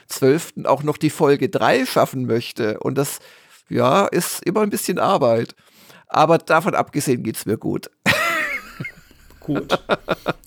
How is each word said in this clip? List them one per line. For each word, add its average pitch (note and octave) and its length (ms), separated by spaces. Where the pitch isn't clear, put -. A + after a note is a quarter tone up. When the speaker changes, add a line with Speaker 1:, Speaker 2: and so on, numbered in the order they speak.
Speaker 1:
zwölften - 600
auch C#3 160
noch D3 140
die D#3 120
Folge C#3 400
drei D3+ 380
schaffen B2+ 400
möchte. A#2 540
Und C3 140
das, C#3+ 220
ja, C3+ 360
ist - 380
immer G#3+ 160
ein G#3 100
bisschen F#3+ 260
Arbeit. B2 560
Aber D#3 320
davon E3 340
abgesehen - 480
geht's - 240
mir G2 120
gut. - 340
<laughs> - 1400
Speaker 2:
Gut. D3 400